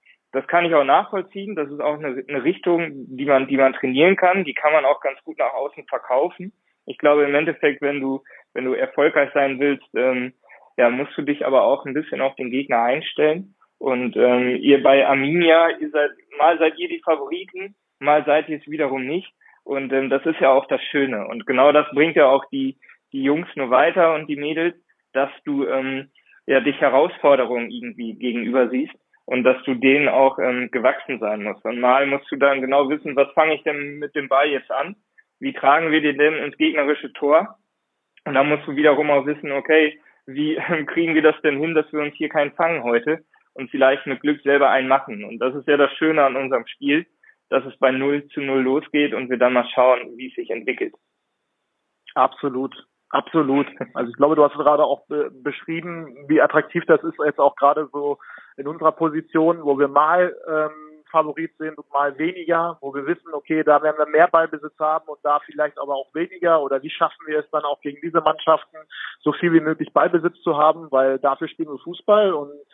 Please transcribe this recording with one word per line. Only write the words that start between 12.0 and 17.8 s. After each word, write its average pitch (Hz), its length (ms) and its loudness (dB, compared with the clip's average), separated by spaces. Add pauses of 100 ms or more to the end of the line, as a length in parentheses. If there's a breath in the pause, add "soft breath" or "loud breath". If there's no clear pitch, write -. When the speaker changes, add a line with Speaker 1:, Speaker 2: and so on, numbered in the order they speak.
Speaker 1:
auf 135 160 -2
den 127 140 -8
Gegner 127 320 -2
einstellen. 151 760 -2 (220)
Und, 123 380 -4
ähm, 123 440 2
ihr 139 240 4
bei 135 220 6
Arminia, 160 640 4 (100)
ihr 151 100 -8
seid, 147 200 0 (280)
mal 160 200 4
seid 160 200 0
ihr 175 100 -6
die 165 160 -8
Favoriten, 180 720 -6 (240)